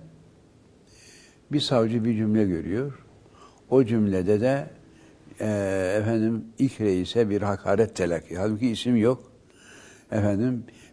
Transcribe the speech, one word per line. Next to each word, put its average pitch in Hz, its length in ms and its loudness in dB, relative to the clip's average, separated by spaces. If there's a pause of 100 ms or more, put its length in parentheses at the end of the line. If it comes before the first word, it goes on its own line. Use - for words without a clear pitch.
(1500)
bir 147 80 0
savcı 113 440 0
bir 117 120 0
cümle 107 280 2
görüyor. 98 540 -4 (720)
O 131 140 6
cümlede 104 560 2
de, 139 300 -2 (680)
e, 104 60 -4 (540)
efendim, 110 440 -2 (140)
ilk 135 220 0
reise 101 500 2
bir 101 120 0
hakaret 101 540 0
telakki. 85 420 -4
Halbuki 107 300 -2
isim 120 280 0
yok. 117 360 0 (800)
Efendim, 107 520 -2 (280)